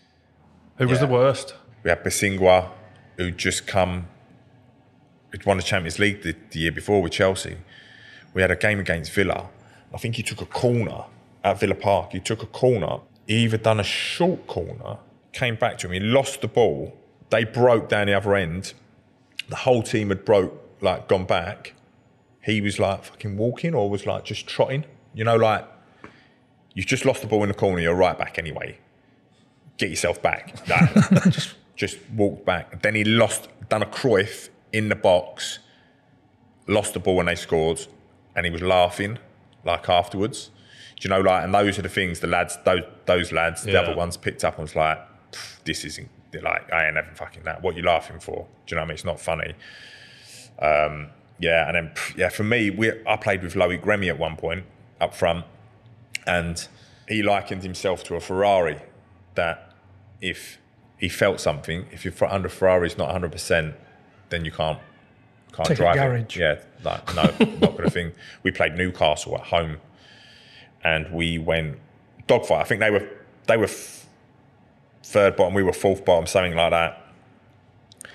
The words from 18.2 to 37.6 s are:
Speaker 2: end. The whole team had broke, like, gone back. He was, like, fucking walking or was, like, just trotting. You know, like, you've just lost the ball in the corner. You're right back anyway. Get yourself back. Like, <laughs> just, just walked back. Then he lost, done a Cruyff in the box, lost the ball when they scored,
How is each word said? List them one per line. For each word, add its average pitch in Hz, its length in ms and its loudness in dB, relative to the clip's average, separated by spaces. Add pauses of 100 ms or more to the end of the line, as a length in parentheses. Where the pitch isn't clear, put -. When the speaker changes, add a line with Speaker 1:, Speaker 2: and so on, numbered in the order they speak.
Speaker 2:
end. 92 380 -4 (760)
The - 80 -8
whole 123 260 2
team 107 260 -2
had 98 140 -2
broke, 101 300 4 (280)
like, 92 280 -2
gone 95 160 2
back. 95 480 -4 (680)
He 107 200 0
was, 101 180 -4
like, 98 240 0
fucking - 340 -12
walking 123 380 -2
or 104 140 2
was, 101 160 -4
like, 98 180 -4
just - 240 -10
trotting. 135 380 0 (280)
You 110 120 -4
know, 117 100 4
like, 110 320 2 (1080)
you've 95 140 -6
just - 160 -2
lost 131 180 2
the - 60 -10
ball 107 160 2
in 101 60 0
the 98 40 -4
corner. 92 280 0
You're 85 140 2
right 90 220 4
back - 220 -6
anyway. - 380 -10 (1000)
Get 101 120 -2
yourself 87 320 -2
back. - 480 -4
Like, 165 240 6 (160)
<laughs> 165 140 6 (100)
just, - 200 -6 (220)
just - 220 -4 (180)
walked 101 300 0
back. 87 360 -2
Then 107 140 2
he 107 80 2
lost, 110 460 2 (180)
done 107 160 0
a - 40 0
Cruyff 104 600 0 (240)
in 107 160 0
the 104 80 0
box, - 640 0 (1080)
lost 101 280 0
the 110 80 -6
ball 92 160 2
when 87 80 2
they 87 100 0
scored, 82 500 -2 (500)